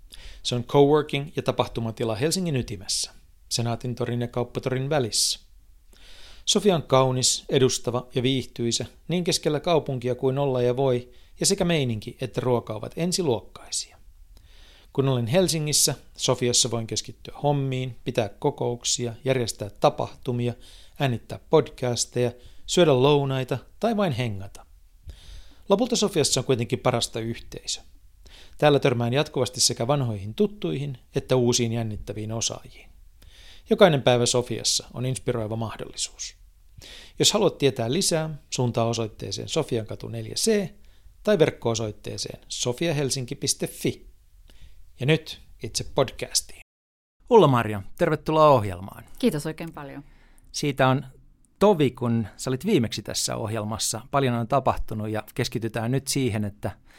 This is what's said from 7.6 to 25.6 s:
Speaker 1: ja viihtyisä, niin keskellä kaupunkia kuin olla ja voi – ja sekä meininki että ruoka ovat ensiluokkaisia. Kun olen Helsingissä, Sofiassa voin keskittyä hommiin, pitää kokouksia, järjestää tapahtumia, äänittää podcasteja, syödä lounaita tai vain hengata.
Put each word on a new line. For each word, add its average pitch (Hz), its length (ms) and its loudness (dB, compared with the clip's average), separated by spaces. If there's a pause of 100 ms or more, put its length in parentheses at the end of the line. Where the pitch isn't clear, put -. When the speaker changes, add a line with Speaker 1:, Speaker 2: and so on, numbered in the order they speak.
Speaker 1:
ja 127 80 0
viihtyisä, 120 640 -2 (220)
niin 175 160 0
keskellä 156 360 0
kaupunkia 131 540 0
kuin 131 240 0
olla 131 240 2
ja 123 140 2
voi – 127 360 0 (280)
ja 170 60 2
sekä 196 180 2
meininki 127 560 0
että 123 200 -4
ruoka 117 340 0
ovat 110 220 -10
ensiluokkaisia. 170 1000 -4 (960)
Kun 135 160 2
olen 123 180 2
Helsingissä, 151 680 2 (220)
Sofiassa 123 540 2
voin 113 160 -2
keskittyä - 560 -8
hommiin, 135 600 0
pitää 120 240 0
kokouksia, 120 840 -4 (100)
järjestää 120 460 -2 (100)
tapahtumia, 120 720 0 (460)
äänittää 120 380 -2 (120)
podcasteja, 123 840 2 (340)
syödä 147 360 6
lounaita 135 560 2 (220)
tai 220 160 0
vain 196 160 0
hengata. 104 540 -6 (1000)